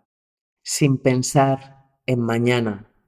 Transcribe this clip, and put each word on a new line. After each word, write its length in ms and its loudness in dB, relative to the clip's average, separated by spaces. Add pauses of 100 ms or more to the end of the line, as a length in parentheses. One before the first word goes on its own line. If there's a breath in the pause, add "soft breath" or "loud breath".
(600)
sin 380 0
pensar 880 -2 (160)
en 140 -2
mañana, 760 -2 (140)